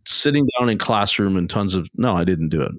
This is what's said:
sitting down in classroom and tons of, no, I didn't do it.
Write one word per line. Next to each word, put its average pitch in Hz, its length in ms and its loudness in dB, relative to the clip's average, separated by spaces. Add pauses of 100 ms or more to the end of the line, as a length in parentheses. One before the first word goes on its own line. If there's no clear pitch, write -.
sitting 143 420 0 (120)
down 123 100 2
in 107 80 0
classroom 101 600 0
and 87 120 -2
tons 101 260 -2
of, 85 200 -2
no, 110 200 0
I 87 80 2
didn't 82 260 0
do 78 120 0
it. - 180 -4